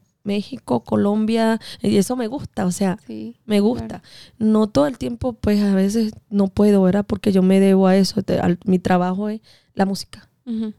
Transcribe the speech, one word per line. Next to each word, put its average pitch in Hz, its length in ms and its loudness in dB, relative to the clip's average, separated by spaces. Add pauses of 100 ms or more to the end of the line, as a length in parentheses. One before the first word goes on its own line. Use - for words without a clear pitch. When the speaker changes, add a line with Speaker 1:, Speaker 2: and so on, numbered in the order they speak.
(240)
Speaker 1:
México, 220 600 -6
Colombia. 220 760 0 (220)
Y 208 160 2
eso 202 180 0
me 240 120 -4
gusta, 214 380 -6
o 180 60 0
sea, 190 340 -2
Speaker 2:
Sí, 220 300 -14 (100)
Speaker 1:
me 208 140 0
gusta. 226 280 0 (120)
Speaker 2:
claro. - 40 -20 (340)
Speaker 1:
No 214 300 2
todo 277 200 2
el 254 100 -6
tiempo, 247 360 -6
pues, 208 280 0
a 202 140 0
veces 214 380 0 (160)
no 202 180 0
puedo, 202 360 2
¿verdad? 190 220 2
Porque 208 280 -2
yo 190 100 4
me 190 160 4
debo 190 280 4
a 185 100 4
eso. 196 260 0
Te-, 180 160 -2
al, 175 240 0
mi 185 160 2
trabajo 185 480 -2
es 214 140 -8 (320)
la 196 120 0
música. - 440 -10 (160)
Speaker 2:
Ujú. 220 340 -6